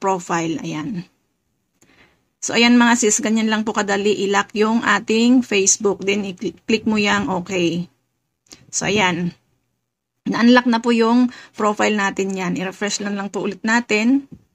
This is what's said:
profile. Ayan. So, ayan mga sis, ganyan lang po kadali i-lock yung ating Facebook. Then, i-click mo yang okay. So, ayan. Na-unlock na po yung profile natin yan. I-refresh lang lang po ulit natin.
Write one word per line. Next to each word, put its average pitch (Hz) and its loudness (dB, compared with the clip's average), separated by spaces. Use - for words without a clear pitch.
profile. 175 -2
Ayan. 165 -8
So, - -6
ayan 240 6
mga 240 4
sis, 208 2
ganyan 220 0
lang 214 -2
po 220 -4
kadali 202 0
i-lock 202 0
yung 220 2
ating 233 2
Facebook. 196 0
Then, 196 -2
i-click 214 -4
mo 214 0
yang 202 0
okay. 180 -2
So, - -6
ayan. 180 0
Na-unlock 247 4
na 233 0
po 240 0
yung 240 2
profile 214 0
natin 196 -2
yan. 180 -4
I-refresh 190 -6
lang 202 -6
lang 196 -8
po 202 -6
ulit 185 -8
natin. 233 0